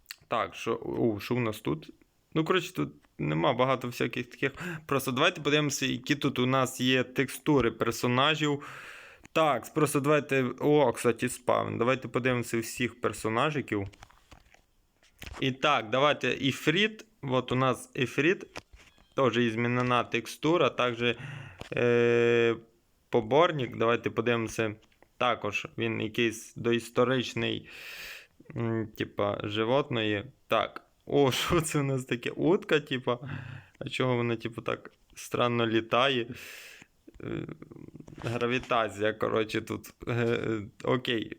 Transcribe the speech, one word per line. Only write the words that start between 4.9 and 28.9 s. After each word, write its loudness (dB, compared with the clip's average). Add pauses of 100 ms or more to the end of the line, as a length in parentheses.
давайте 2
подивимося, 0
які -2
тут -2
у 2
нас 0
є 4
текстури 2
персонажів. 2 (720)
Так, 2
просто 2
давайте, 2 (160)
о, 6
кстати, 2
спавн. 0
Давайте 2
подивимося 0
всіх -4
персонажиків. -2 (1500)
І 0
так, 0
давайте 2
Іфріт. 0 (180)
От 0
у 2
нас 0
Іфріт. 0 (540)
Теж 4
змінена 2
текстура. 0
Також, 0 (600)
е, 4 (520)
поборник. 2
Давайте 2
подивимося. -2 (420)
Також -2 (120)
він -2
якийсь -2
доісторичний, 0 (880)
м, -2